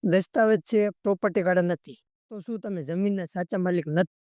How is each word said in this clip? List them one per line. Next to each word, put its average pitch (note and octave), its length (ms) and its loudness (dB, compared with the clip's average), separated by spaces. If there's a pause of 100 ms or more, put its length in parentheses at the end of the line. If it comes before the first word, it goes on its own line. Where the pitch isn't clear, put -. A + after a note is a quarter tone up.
(120)
દસ્તાવેજ G#3+ 560 4
છે, G#3+ 120 2 (220)
પ્રોપર્ટી G3+ 440 0
કાર્ડ F3+ 180 4
નથી, E3 340 -4 (320)
તો A3 100 -14
શું A3 200 -8
તમે G3 240 -6
જમીનના F#3 420 -2
સાચા F3+ 320 -4
માલિક F3+ 300 0
નથી? E3 360 0